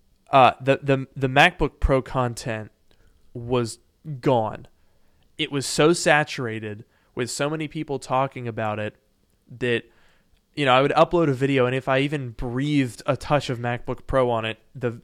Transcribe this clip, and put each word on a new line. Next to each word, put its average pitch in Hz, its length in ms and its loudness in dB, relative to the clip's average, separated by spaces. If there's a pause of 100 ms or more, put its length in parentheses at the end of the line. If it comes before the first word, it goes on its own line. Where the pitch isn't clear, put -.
(320)
uh, 131 280 8
the, 127 220 2
the, 135 340 0
the 135 120 -2
MacBook 147 520 2
Pro 135 220 2
content 117 680 -6 (640)
was 120 460 -4 (420)
gone. 113 460 0 (680)
It 147 140 -6
was 139 140 -4
so 165 280 4
saturated 113 920 -2 (280)
with 123 160 -4
so 143 200 -4
many 156 180 -6
people 143 320 -8
talking 131 480 -4
about 107 320 -4
it 107 160 -8 (640)
that, 120 240 0 (720)
you 147 100 -2
know, 127 80 6
I 131 80 6
would 143 100 2
upload 165 380 4
a 135 40 2
video, 131 320 2
and 127 100 0
if 131 120 -4
I 135 120 2
even 143 300 -4
breathed 131 760 -2
a 131 120 0
touch - 320 -2
of 120 100 -4
MacBook 120 480 -6
Pro 131 220 2
on 113 160 0
it, 113 140 -6 (140)
the, 120 300 -6